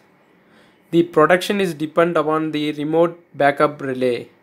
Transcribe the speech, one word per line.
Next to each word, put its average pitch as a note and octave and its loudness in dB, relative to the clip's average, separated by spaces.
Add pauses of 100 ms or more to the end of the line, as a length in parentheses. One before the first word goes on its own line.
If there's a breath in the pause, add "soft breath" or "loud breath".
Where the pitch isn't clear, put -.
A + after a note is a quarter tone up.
(920 soft breath)
the E3+ 4
production F3+ 2
is F3+ -2
dependent D#3+ -2
upon D#3 -2
the D3+ -4
remote D#3+ -2 (120)
backup C#3+ 0
relay B2+ -4 (140)